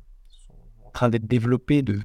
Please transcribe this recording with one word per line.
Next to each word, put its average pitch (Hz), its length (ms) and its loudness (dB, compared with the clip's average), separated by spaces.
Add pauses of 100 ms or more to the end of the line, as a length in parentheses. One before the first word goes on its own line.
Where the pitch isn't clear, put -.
(280)
qui - 140 -20
sont - 460 -20
en - 40 -20
train 123 180 0
d'être 110 180 -2
développés 123 540 0
de, 104 220 -2